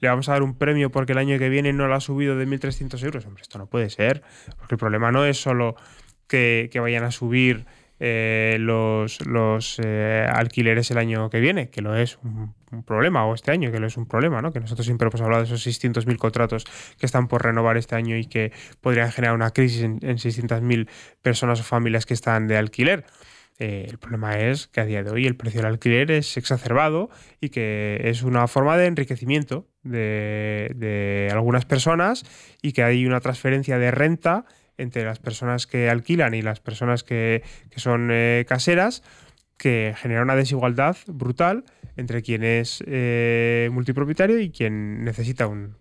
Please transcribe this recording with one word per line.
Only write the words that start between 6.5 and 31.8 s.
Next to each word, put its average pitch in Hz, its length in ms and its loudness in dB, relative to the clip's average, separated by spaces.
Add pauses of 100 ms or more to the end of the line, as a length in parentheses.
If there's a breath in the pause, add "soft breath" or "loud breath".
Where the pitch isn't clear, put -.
que 123 80 -2
vayan 117 240 0
a 120 80 -2
subir, 123 540 2 (340 soft breath)
eh, 110 580 0
los, 110 680 0
los, 113 580 0
eh, 110 460 0
alquileres 117 640 2
el 123 80 0
año 113 320 0
que 117 80 0
viene, 139 320 0
que - 100 -10
lo 107 160 -2
es 120 280 0
un, 107 280 -8 (200)
un 117 100 -12
problema, 123 420 2
o 110 100 0
este 117 180 -2
año, 156 180 0
que 113 80 -2
lo 110 80 -2
es 110 100 -6
un 117 100 -6
problema, 123 360 0
¿no? 160 100 -4
Que 127 60 -4
nosotros 113 260 -4
siempre 120 240 0
hemos 113 120 -2
hablado 113 220 4
de 113 40 0
esos 117 160 -4
seiscientos 117 420 -2
mil 117 140 0
contratos 113 460 0 (340 loud breath)
que - 80 -4
están 123 220 2
por 120 160 0
renovar 117 320 4
este 117 180 -2
año 113 220 0
y 113 100 -4
que 110 260 -2 (280 loud breath)
podrían 117 320 2
generar 117 240 2
una 113 160 0
crisis 120 320 2
en, 113 180 -2
en 123 160 -2
seiscientas 117 420 -2
mil 120 280 2 (340 loud breath)
personas 120 380 2
o - 20 -6
familias 117 420 0
que 127 100 -2
están 113 340 0
de 107 80 4
alquiler. 123 480 0 (560 loud breath)
Eh, 101 280 -6
el 117 100 -16
problema 107 420 -4
es 127 260 -2
que - 140 -4
a 110 60 0
día 104 180 -2
de 101 80 -6
hoy 120 120 0
el 127 120 0
precio 117 240 -4
del 110 100 0
alquiler 120 400 2
es 151 260 0
exacerbado 143 760 0 (300 loud breath)
y 143 100 -6
que 107 520 -4
es 117 220 -2
una 123 240 2
forma 143 280 2
de 180 100 4
enriquecimiento 143 840 -2 (160)
de, 107 880 -4
de 101 580 -2
algunas 120 320 2
personas 165 600 0 (360 loud breath)